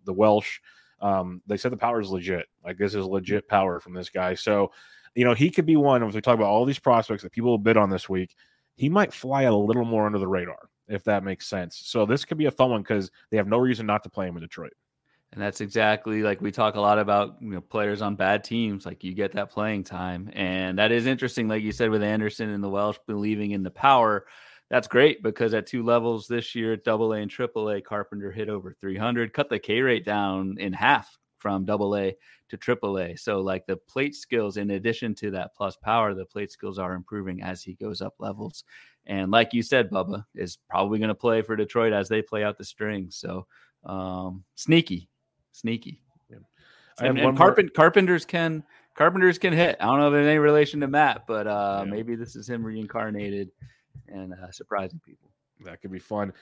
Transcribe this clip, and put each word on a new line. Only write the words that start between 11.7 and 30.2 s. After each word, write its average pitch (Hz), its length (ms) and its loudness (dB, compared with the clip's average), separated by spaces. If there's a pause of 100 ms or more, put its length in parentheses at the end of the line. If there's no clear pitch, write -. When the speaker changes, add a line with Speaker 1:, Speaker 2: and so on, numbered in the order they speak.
Speaker 1:
So 110 220 0
this 120 200 0
could 160 120 -6
be 151 80 0
a 131 60 2
fun 131 180 4
one 107 140 -2
'cause 101 260 -2 (220)
they 110 60 2
have 101 100 2
no 107 100 2
reason 120 300 2
not 104 160 0
to 90 80 -16
play 95 160 -6
him 85 100 -8
in 82 60 -14
Detroit. 82 300 -14 (580)
Speaker 2:
And 104 100 -12
that's 101 200 -4
exactly, 107 640 0
like, 101 180 0
we 101 100 -4
talk 107 240 0
a 104 60 -2
lot 104 160 6
about, 101 420 2
you 107 120 -12
know, 90 100 -8
players 104 400 -2
on 104 140 -4
bad 101 280 2
teams, 110 420 -4
like, 87 180 -14
you 90 100 -8
get 98 200 -2
that 101 180 -4
playing 104 320 -4
time. 90 500 -8
And 92 460 -2
that 110 120 4
is 117 140 2
interesting, 123 420 -2
like 110 140 -2
you 107 100 -4
said, 110 200 0
with 107 100 2
Anderson 107 480 -2
and 101 140 -4
the 101 60 -4
Welsh 104 360 -2
believing 104 460 -4
in 101 100 -4
the 92 80 -6
power, 113 560 4 (440)
that's 123 180 0
great 143 340 6
because 110 320 -2
at 107 140 -2
two 120 160 -6
levels 117 440 2
this 117 280 -4
year, 113 200 -2
double 110 380 0
A 107 80 -4
and 107 80 -6
triple 113 400 -4
A, 104 120 -2
Carpenter 101 500 -8
hit 104 180 -6
over 95 240 -8
three 98 240 -8
hundred, 117 360 -2
cut 147 160 -2
the 107 100 -2
K 113 220 0
rate 120 240 2
down 95 540 -2